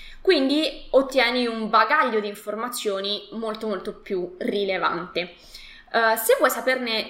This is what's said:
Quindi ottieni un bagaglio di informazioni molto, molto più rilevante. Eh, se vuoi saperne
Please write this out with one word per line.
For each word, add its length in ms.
Quindi 720
ottieni 560
un 240
bagaglio 500
di 80
informazioni 1040
molto, 340
molto 280
più 440
rilevante. 1000
Eh, 240
se 220
vuoi 120
saperne 600